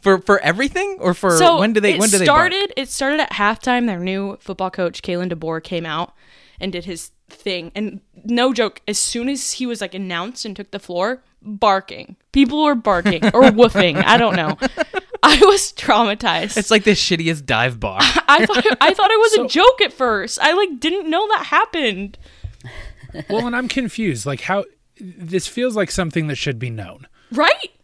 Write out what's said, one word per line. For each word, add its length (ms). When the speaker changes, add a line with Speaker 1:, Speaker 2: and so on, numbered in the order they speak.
Speaker 1:
For, 200
for 200
everything 600
or 120
for 240
Speaker 2:
So 220
Speaker 1:
when 140
do 80
they, 140
Speaker 2:
it 60
Speaker 1:
when 100
do 80
they 80
bark? 260
Speaker 2:
started, 240
it 120
started 320
at 120
halftime. 540
Their 120
new 420
football 300
coach, 320
Kalen 300
DeBoer, 300
came 220
out 300
and 120
did 120
his 260
thing. 460
And 260
no 280
joke, 340
as 120
soon 300
as 260
he 120
was, 140
like, 140
announced 500
and 120
took 140
the 80
floor, 440
barking. 760
People 320
were 120
barking 500
or 160
Speaker 1:
<laughs> 80
Speaker 2:
woofing. 540
I 140
don't 180
know. 200
I 220
was 280
traumatized. 840
Speaker 1:
It's 140
like 140
the 80
shittiest 520
dive 360
bar. 200
Speaker 2:
<laughs> 20
I 440
thought, 180
I 140
thought 160
it 80
was 160
Speaker 3:
So 100
Speaker 2:
a 40
joke 320
at 120
first. 480
I, 140
like, 240
didn't 320
know 180
that 180
happened. 720
Speaker 3:
Well, 200
and 80
I'm 120
confused. 580
Like, 160
how, 220
this 480
feels 260
like 160
something 380
that 80
should 240
be 100
known. 380
Speaker 2:
Right? 380